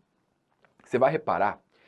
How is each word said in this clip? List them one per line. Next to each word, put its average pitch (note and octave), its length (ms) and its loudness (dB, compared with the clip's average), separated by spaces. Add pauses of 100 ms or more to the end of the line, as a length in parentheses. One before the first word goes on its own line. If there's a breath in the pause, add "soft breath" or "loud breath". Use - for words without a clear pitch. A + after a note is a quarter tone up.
(840)
Você - 160 -2
vai C3+ 120 4
reparar G2+ 480 -2 (280 soft breath)